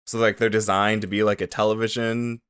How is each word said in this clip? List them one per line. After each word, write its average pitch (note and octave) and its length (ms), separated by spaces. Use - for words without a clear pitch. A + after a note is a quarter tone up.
So, A#2 120
like, A2 200
they're A2+ 100
designed G#2 540
to G#2+ 60
be, G2+ 140
like, G#2 180
a F#2 60
television A2+ 1040